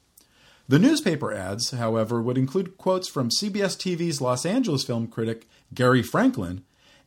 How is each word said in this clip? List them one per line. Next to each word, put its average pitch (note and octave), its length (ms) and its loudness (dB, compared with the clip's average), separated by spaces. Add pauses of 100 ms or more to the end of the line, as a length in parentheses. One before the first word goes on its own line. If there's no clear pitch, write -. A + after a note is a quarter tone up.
(680)
The C3 100 6
newspaper E3+ 540 2
ads, G2+ 380 -6
however, A2+ 500 0
would B2 160 -2
include F3+ 400 -2
quotes F#3 320 -2
from C3+ 220 -4
C - 180 -2
B G3+ 140 -4
S F3+ 140 -2
T F3+ 180 -2
V's D#3+ 260 -2
Los B2+ 240 0
Angeles F#3+ 400 0
film A#2 220 -4
critic A2+ 420 -6 (240)
Gary B2+ 300 4
Franklin A2 600 0 (440)